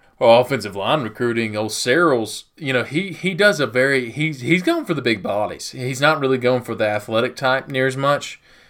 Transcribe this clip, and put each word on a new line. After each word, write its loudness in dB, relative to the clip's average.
our 8
offensive -2
line -2
recruiting, -4
old -4
Searles, 0
you -6
know, 2
he, -4
he -4
does 4
a 2
very, 0
he's, -4
he's 2
going 0
for -2
the -6
big 0
bodies. -4
He's -6
not 2
really 0
going 2
for -8
the 0
athletic -2
type -2
near 0
as -2
much. -2